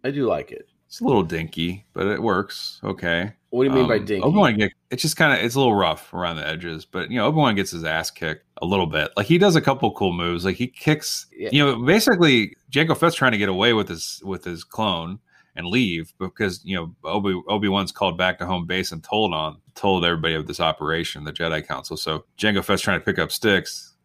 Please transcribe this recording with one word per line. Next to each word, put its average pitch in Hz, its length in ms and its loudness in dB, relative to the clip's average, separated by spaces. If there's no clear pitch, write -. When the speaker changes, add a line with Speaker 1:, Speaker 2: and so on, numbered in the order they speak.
Speaker 1:
I 135 80 -4
do 139 160 0
like 78 240 -2
it. - 160 -16
Speaker 2:
It's - 140 -14
a 233 40 -4
little 107 180 4
dinky, 82 680 -4
but 92 140 -2
it 104 140 -2
works. 101 640 -2
Okay. 92 480 -2
Speaker 1:
What 123 140 2
do 139 60 4
you 135 60 0
mean 127 120 6
by 113 100 2
Speaker 2:
Um, 98 80 -2
Speaker 1:
dinky? 101 180 -2
Speaker 2:
Obi-Wan 147 340 4
get, 104 140 2
it's 127 100 -6
just 156 160 -2
kinda, 135 260 4
it's 120 120 -2
a 135 40 2
little 120 160 4
rough - 380 0
around 85 240 -4
the 71 100 -6
edges, 80 380 -8
but, 92 240 -8
you 123 80 -4
know, 107 100 0
Obi-Wan 147 280 4
gets 95 160 -2
his 82 120 -8
ass 80 280 -2
kicked 78 340 -6
a 85 40 -6
little 92 200 2
bit. 78 320 -2
Like, 104 80 0
he 170 120 4
does 185 180 6
a 151 60 4
couple 131 320 2
cool 92 200 0
moves. 87 320 -2
Like, 92 100 0
he 123 120 -4
kicks, - 580 -2
Speaker 1:
Yeah. 104 160 -8
Speaker 2:
you 147 140 4
know, 120 180 0
basically, 165 720 4
Jango 151 240 2
Fett's 165 200 2
trying 131 160 2
to 107 60 0
get 101 120 0
away 104 240 2
with 104 160 2
his, - 340 -10
with 92 200 -8
his 85 200 -10
clone 92 560 -4
and 85 120 -10
leave 90 520 -2
because, 92 460 -6
you 92 100 -6
know, 85 280 -8
Obi-, 95 440 -2
Obi-Wan's 98 440 0
called 87 260 -2
back 92 220 0
to 87 60 -6
home 90 220 -4
base 90 240 -4
and 80 120 -10
told 104 300 0
on, 78 240 -6
told 95 300 2
everybody 82 300 0
of 78 120 -4
this - 120 -10
operation, 80 640 -2
the 73 100 -10
Jedi 80 320 -4
Council. 69 300 -8
So 80 300 -6
Jango 101 260 0
Fett's - 180 0
trying 92 180 0
to - 60 -8
pick 104 140 0
up 80 120 -2
sticks. - 640 0